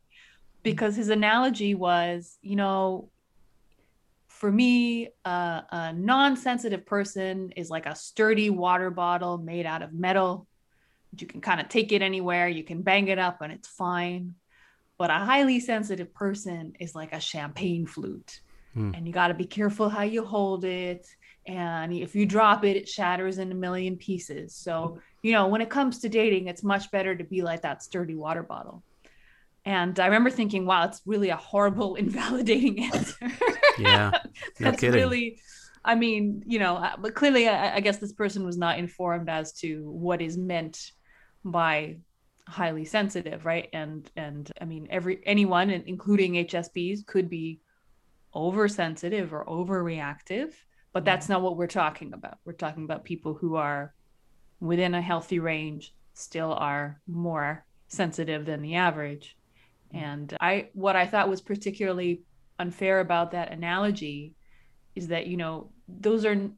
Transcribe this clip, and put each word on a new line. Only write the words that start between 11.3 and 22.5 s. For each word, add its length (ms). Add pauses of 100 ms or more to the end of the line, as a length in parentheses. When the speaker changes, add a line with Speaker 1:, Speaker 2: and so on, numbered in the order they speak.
Speaker 1:
kinda 220
take 280
it 80
anywhere, 480
you 160
can 180
bang 260
it 100
up 240
and 100
it's 160
fine. 680 (640)
But 100
a 60
highly 460
sensitive 520
person 640
is 160
like 200
a 60
champagne 640
flute. 560 (320)
Speaker 2:
Hmm. 200
Speaker 1:
And 120
you 80
gotta 180
be 140
careful 420
how 140
you 200
hold 440
it. 400 (400)
And 440
if 240
you 120
drop 400